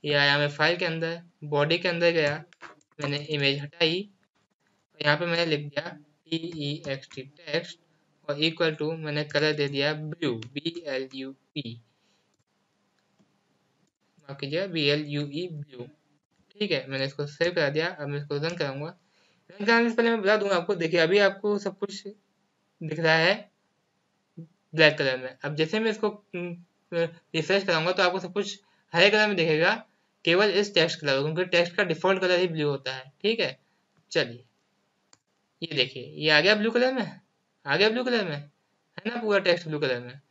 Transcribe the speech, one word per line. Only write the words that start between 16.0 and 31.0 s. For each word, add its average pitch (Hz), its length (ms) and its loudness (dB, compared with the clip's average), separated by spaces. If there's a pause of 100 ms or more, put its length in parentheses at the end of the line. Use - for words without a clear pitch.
ठीक 208 140 -2
है। 135 180 -2
मैंने 135 160 -2
इसको 139 220 -6
save 165 240 0
करा 165 180 2
दिया, 156 200 0
अब 151 180 -10
मैं 143 120 -4
इसको 147 180 -6
run 160 180 -4
कराऊंगा। 147 320 -6 (600)
Run - 160 -8
कराने 233 240 4
से 226 60 -4
पहले 233 140 2
मैं 226 120 0
बता 202 160 4
दूंगा 202 180 0
आपको, 175 200 0
देखिए 165 240 0
अभी 170 220 4
आपको 202 380 0
सब 196 200 -6
कुछ - 220 -8 (800)
दिख 156 180 -6
रहा 160 160 6
है 165 180 4 (1040)
ब्लैक 156 600 2
color 131 200 0
में। 127 220 -10
अब 151 160 -6
जैसे 156 240 0
मैं 220 120 0
इसको, 214 180 -2 (260)
हम्म, 175 200 -6 (360)
रिफ्रेश 165 720 -2
कराऊंगा 170 280 2
तो 185 120 2
आपको 180 160 2
सब 180 140 -12
कुछ 202 260 -4 (340)
हरे 180 160 8
color 214 180 4
में 202 80 0
दिखेगा, 165 380 2 (520)
केवल 190 280 4
इस 202 220 0
text 165 260 2